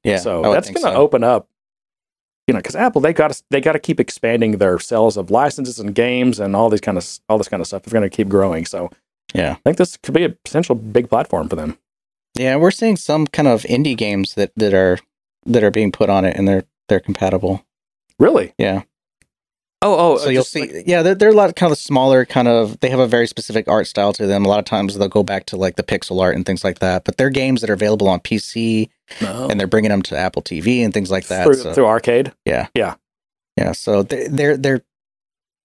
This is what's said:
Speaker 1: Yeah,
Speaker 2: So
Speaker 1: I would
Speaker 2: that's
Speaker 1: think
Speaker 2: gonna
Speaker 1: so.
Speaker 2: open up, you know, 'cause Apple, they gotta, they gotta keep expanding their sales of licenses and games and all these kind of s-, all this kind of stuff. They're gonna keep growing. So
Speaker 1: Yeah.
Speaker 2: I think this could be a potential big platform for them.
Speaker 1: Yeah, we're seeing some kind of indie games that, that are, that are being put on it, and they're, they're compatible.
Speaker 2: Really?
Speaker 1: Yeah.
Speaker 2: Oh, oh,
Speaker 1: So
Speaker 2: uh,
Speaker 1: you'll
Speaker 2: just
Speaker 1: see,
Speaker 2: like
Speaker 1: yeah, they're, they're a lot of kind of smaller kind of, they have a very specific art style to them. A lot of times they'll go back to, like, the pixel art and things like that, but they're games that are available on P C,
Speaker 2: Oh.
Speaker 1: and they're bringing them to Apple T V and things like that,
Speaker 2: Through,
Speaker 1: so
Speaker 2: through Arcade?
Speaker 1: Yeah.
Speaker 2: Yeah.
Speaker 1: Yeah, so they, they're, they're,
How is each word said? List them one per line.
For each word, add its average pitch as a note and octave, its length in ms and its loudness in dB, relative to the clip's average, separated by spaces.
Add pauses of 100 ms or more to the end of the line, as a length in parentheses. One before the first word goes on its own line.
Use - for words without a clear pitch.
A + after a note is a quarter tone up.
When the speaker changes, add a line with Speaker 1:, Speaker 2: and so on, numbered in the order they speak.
Speaker 1:
Yeah, G2+ 140 0
Speaker 2:
So F2 260 -2
Speaker 1:
I - 40 2
would G#2+ 80 4
Speaker 2:
that's F#3+ 120 0
Speaker 1:
think E4+ 140 -6
Speaker 2:
gonna G3+ 140 -2
Speaker 1:
so. C3+ 60 4
Speaker 2:
open C3+ 220 2
up, B2 240 2 (1000)
you B3 60 2
know, F#3+ 80 -4
'cause - 140 -12
Apple, A3 260 0
they D#3+ 120 2
gotta, D3+ 280 0 (100)
they C#3 100 0
gotta - 180 0
keep - 200 -2
expanding A#2 580 0
their F#2 220 2
sales A2 380 0
of F2+ 120 -6
licenses B2+ 500 0
and G2+ 140 -8
games B2 460 0
and G2 160 -2
all A2+ 140 2
these G#2+ 120 2
kind G2 160 -4
of F2 60 -4
s-, - 260 -16
all A2 80 2
this G#2 120 -4
kind G2 120 -6
of - 60 -8
stuff. G2 160 -10
They're A2 160 -8
gonna G2 100 0
keep G2 200 -2
growing. F#2+ 360 0
So F2 240 -8 (440)
Speaker 1:
Yeah. D#2+ 180 -2
Speaker 2:
I - 120 -10
think D#3+ 140 2
this - 200 0
could - 180 -8
be E3+ 80 2
a D#3+ 60 0
potential - 460 -4
big A2 340 -2
platform F2+ 400 -2
for E2+ 60 -4
them. D#2 220 -8 (600)
Speaker 1:
Yeah, C3 180 0
we're E3+ 160 4
seeing A3+ 240 0
some D#3 320 -2
kind D3 200 0
of A#2 160 2
indie C3 340 0
games G2+ 380 -4
that, G2 200 -2
that G#2 180 2
are, F#2 240 4 (480)
that A#2 180 2
are G2+ 80 4
being G#2 200 0
put G2 180 0
on F#2+ 160 2
it, F2+ 120 -2
and G2 100 0
they're, F#2+ 160 2 (240)
they're F#2+ 120 2
compatible. F#2+ 640 -2 (540)
Speaker 2:
Really? F3 400 4
Speaker 1:
Yeah. G2+ 260 -2 (960)
Speaker 2:
Oh, G3 140 2 (180)
oh, A#2+ 40 2
Speaker 1:
So D3 100 -4
Speaker 2:
uh, - 20 2
Speaker 1:
you'll B2+ 140 2
Speaker 2:
just - 80 -8
Speaker 1:
see, D#3 100 -6
Speaker 2:
like D#2+ 260 -12
Speaker 1:
yeah, F3 160 2
they're, F#3+ 120 2
they're G#3 140 4
a A3 40 6
lot G3+ 160 6
of E3+ 60 -6
kind F3 160 2
of C#3 60 0
smaller C3 480 2
kind B2 220 0
of, A2+ 340 2
they B2+ 80 0
have B2+ 100 0
a B2+ 80 4
very A#2 200 2
specific A2 400 -6
art G#2+ 200 2
style G2+ 260 0
to G#2 140 -2
them. G2 180 2
A - 40 4
lot G#2 100 2
of G#2 60 -4
times G2+ 320 -4
they'll G2 100 0
go G2+ 160 2
back F#2+ 240 -6
to, G2 100 -10
like, F#2 200 -2
the F#2 60 -4
pixel F#2+ 380 -4
art F#2 140 2
and F2 100 -4
things F#2 180 -4
like F#2 160 -4
that, F#2 260 -2
but - 120 -6
they're C3+ 120 0
games C3 320 -2
that A2 80 -4
are G#2 40 0
available G#2 360 0
on F2+ 100 0
P - 180 -4
C, A2 520 -4 (320)
Speaker 2:
Oh. A2 280 -6
Speaker 1:
and G#2 100 -2
they're F#2+ 80 -2
bringing G#2+ 220 2
them G2 140 0
to - 140 -6
Apple F#2 240 -4
T - 180 -10
V A#2+ 240 0
and G#2 100 -2
things G2 180 -4
like F#2+ 160 -2
that, F#2 180 -2
Speaker 2:
Through, C#3+ 100 8
Speaker 1:
so B2+ 180 -6
Speaker 2:
through C3 140 4
Arcade? A#2+ 440 2 (140)
Speaker 1:
Yeah. B1 300 -2
Speaker 2:
Yeah. A2+ 200 -2 (640)
Speaker 1:
Yeah, E2+ 140 0
so G2+ 320 0
they, C3 240 -6
they're, D3 300 0
they're, C3+ 240 0 (840)